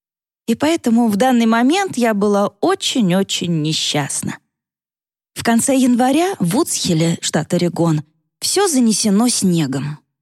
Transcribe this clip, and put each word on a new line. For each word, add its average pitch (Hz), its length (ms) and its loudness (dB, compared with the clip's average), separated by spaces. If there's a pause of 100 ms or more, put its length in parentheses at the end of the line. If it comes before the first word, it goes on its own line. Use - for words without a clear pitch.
(480)
И 226 80 0
поэтому 247 520 2
в 208 80 0
данный 233 320 2
момент 262 500 0
я 233 160 0
была 202 340 0
очень-очень 190 1120 -2
несчастна. - 760 -4 (960)
В - 100 -14
конце 233 320 2
января 262 640 2
в 175 180 -2
Уцхеле, 165 640 -2
штат - 340 -4
Орегон, 170 480 0 (360)
все - 280 0
занесено 226 640 2
снегом. 147 680 -2 (220)